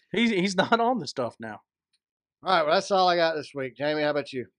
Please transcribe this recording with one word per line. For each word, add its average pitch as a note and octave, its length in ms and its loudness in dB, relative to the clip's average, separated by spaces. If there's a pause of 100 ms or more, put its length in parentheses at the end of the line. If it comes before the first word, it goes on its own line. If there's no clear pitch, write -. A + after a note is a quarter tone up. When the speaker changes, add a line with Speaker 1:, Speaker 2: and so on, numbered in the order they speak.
(120)
Speaker 1:
he's, A3+ 200 2
he's F#3+ 240 0
<laughs> - 20 0
not A3+ 220 2
on A#3 200 0
the C#3+ 80 -8
stuff A#2+ 320 -6
now. G#2+ 220 -12 (840)
Speaker 2:
All F#3 120 0
right, E3 100 4
well, D3+ 100 2
that's G3 160 0
all F#3 180 4
I F3 80 2
got E3 180 2
this C#3+ 180 -8
week. C3 240 -8
Jamie, D3+ 260 -2
how D3 80 2
about C#3+ 200 -4
you? B2 140 -8 (140)